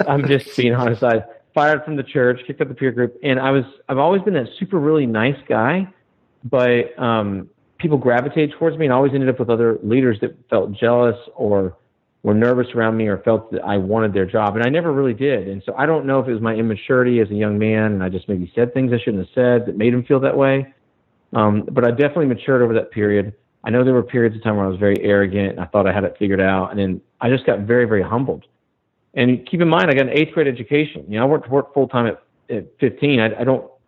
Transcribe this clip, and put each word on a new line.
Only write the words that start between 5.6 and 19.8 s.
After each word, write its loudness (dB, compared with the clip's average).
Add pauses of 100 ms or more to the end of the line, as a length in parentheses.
but, 0
um, -2 (280)
people 0
gravitated 0
towards 0
me, -2
and 2
always 2
ended 0
up -2
with -2
other 2
leaders 2
that -6 (140)
felt 0
jealous 2 (200)
or -2 (460)
were 2
nervous 2
around 0
me 0
or -2
felt 0
that -6
I -2
wanted 0
their 0
job, -2
and 0
I 2
never 0
really 0
did. -2
And -10
so -8
I 0
don't 0
know 0
if -2
it -2
was -4
my -2
immaturity 0
as 0
a -6
young -2
man, 0
and -2
I -2
just -8
maybe -4
said 0
things 0
I 2
shouldn't -4
have -20
said 2
that -6
made 2